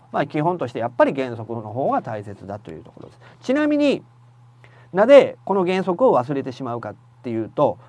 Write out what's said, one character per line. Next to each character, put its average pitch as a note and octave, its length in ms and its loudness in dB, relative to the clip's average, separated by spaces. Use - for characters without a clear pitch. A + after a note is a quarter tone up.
ま - 100 -2
あ、 D3 40 -2
基 D3+ 160 -4
本 F3 160 0
と C#3+ 100 -4
し A#2 60 -12
て B2 60 -6
や A2+ 80 -2
っ A#2+ 100 -14
ぱ D4+ 80 6
り A3 80 0
原 C3 240 -4
則 A2+ 160 -10
の A2+ 80 -6
方 A#2+ 300 -4
が C4+ 100 -2
大 G#2+ 220 -10
切 G2+ 240 -16
だ G2+ 100 -10
と G2 140 -18
い D#2 80 -14
う - 40 -18
と - 80 -20
こ - 100 -20
ろ - 80 -20
で - 40 -20
す。 - 60 -20
ち B3+ 100 -2
な D4+ 140 0
み D4 100 0
に、 C#4+ 260 0
な G3 120 2
ぜ F3+ 400 8
こ F#3+ 80 -2
の F#3+ 120 2
原 F#3 180 0
則 F#3 240 0
を E3+ 100 4
忘 B2 160 -2
れ C3+ 80 -2
て B2+ 100 -8
し C3+ 120 -12
ま A#2+ 100 -6
う A#2 80 -8
か G#2+ 100 -10
っ G2+ 40 -16
て B2+ 80 -10
い A2+ 140 -2
う G2+ 60 -10
と、 C#3 280 0